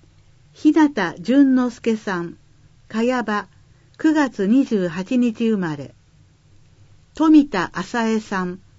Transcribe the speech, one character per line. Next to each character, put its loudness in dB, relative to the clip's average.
日 2
向 4
淳 2
之 0
介 -4
さ -6
ん、 -10
茅 -2
場、 -6
九 0
月 -2
二 2
十 -2
八 -4
日 0
生 0
ま -4
れ。 -14
富 6
田 -4
浅 -4
江 0
さ -6
ん、 -10